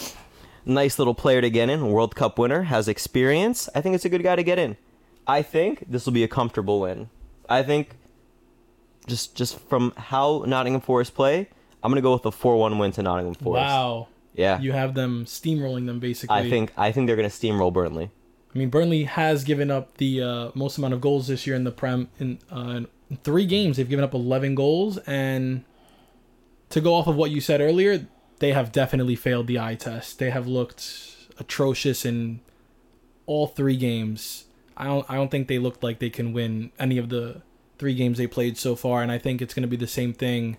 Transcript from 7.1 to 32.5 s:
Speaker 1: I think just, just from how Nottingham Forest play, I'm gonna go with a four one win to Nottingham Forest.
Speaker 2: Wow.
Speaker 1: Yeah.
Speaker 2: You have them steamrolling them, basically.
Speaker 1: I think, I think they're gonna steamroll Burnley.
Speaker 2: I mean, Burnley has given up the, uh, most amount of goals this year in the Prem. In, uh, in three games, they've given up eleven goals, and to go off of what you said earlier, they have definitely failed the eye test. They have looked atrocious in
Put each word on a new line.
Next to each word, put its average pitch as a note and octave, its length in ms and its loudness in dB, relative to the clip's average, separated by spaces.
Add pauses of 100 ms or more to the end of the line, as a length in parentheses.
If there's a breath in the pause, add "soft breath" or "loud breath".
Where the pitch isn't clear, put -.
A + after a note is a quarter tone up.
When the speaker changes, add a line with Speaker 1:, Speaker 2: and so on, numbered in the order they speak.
Speaker 1:
I C3 160 4
think D3 320 0 (1120)
just, - 260 -6
just - 240 -4
from B2 380 0
how C#3 500 0
Nottingham C3 360 0
Forest B2 340 0
play, D3 320 2 (340 soft breath)
I'm A2+ 80 2
gonna C#3 100 2
go B2+ 120 6
with B2 120 2
a G#2+ 80 -2
four A#2+ 240 4
one G#2+ 220 4
win G2+ 140 2
to G#2 100 -4
Nottingham F2+ 320 -2
Forest. B2+ 320 0
Speaker 2:
Wow. B2+ 420 0 (260)
Speaker 1:
Yeah. C3+ 260 2
Speaker 2:
You C3+ 120 -2
have C3 220 -2
them B2 300 -2
steamrolling C3+ 640 -4
them, A#2+ 120 -6
basically. A#2+ 380 -2
Speaker 1:
I G#2 120 0
think, A2+ 280 0
I G#2 160 2
think B2+ 160 2
they're A#2 80 4
gonna G#2+ 120 2
steamroll G2+ 440 2
Burnley. E2+ 380 -2 (440)
Speaker 2:
I C3 40 -4
mean, C3 120 0
Burnley D#3+ 340 2
has D#3 380 0
given C#3+ 280 0
up C3+ 260 -4
the, C3+ 260 0
uh, A#2+ 320 -4
most C#3 240 -4
amount C3 160 -2
of B2 60 -4
goals C#3 260 0
this C3 180 -4
year C3+ 120 -2
in B2+ 80 -2
the B2 80 -4
Prem. B2+ 360 -4 (120)
In, B2+ 180 -6 (120)
uh, A#2+ 320 -8 (280)
in C3+ 80 -8
three E3+ 260 2
games, F#3 320 2
they've B2+ 120 0
given C#3 160 0
up C3+ 100 -2
eleven C3 400 0
goals, E3 420 2 (100)
and C3 580 -2 (1080 soft breath)
to D#3+ 100 0
go E3+ 140 4
off E3 120 2
of D#3 100 2
what D3+ 140 2
you D3 100 -2
said D3 200 2
earlier, F3 460 2 (320)
they C#3+ 140 2
have B2+ 200 0
definitely B2+ 420 2
failed A#2+ 320 -2
the B2 120 -2
eye A2+ 160 -6
test. A#2 440 -10
They C3 120 -2
have B2 160 -4
looked - 840 -6 (100)
atrocious C3+ 680 -2
in A#2 340 -4 (840 soft breath)